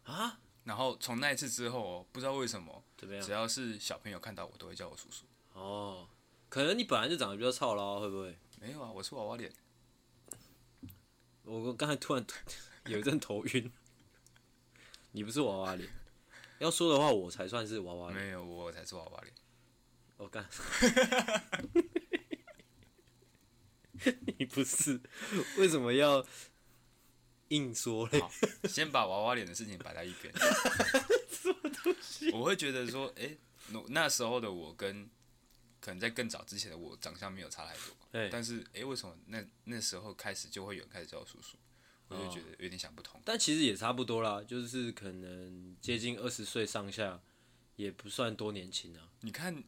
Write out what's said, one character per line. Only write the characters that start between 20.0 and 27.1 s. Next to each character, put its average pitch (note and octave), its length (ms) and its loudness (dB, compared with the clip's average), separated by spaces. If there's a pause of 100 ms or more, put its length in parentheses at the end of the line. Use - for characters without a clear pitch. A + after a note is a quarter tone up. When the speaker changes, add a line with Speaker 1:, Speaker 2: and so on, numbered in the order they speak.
Speaker 1:
我 G2+ 100 -10
干。 G#2 220 -6
<laughs> - 60 -12 (3750)
你 C3+ 80 0
不 C3+ 180 2
是， B2+ 380 2 (560)
为 F#3+ 100 10
什 D#3 140 4
么 A#2+ 120 4
要 C#3 300 8 (1200)